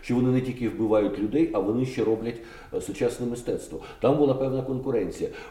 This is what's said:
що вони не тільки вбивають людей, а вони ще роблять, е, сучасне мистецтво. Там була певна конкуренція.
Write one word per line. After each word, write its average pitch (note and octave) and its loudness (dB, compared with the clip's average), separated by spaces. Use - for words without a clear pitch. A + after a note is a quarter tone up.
що B2 -2
вони B2 4
не B2+ 4
тільки B2 -4
вбивають G#2 2
людей, C3+ 2
а G#2+ 2
вони A2+ 2
ще A#2 -2
роблять, A2 0
е, A#2 -2
сучасне - -2
мистецтво. - -6
Там C#3 4
була C#3 4
певна C3 0
конкуренція. B2+ -2